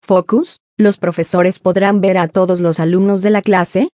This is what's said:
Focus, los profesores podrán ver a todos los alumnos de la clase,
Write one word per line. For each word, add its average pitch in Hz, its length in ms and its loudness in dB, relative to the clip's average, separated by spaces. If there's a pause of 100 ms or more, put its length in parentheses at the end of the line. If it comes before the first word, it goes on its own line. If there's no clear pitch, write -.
Focus, 214 560 -2 (200)
los 202 180 2
profesores 175 640 -2
podrán 196 420 0
ver 185 180 0
a 175 100 -2
todos 180 320 0
los 170 200 -2
alumnos 185 420 0
de 208 80 0
la 208 120 0
clase, 196 520 0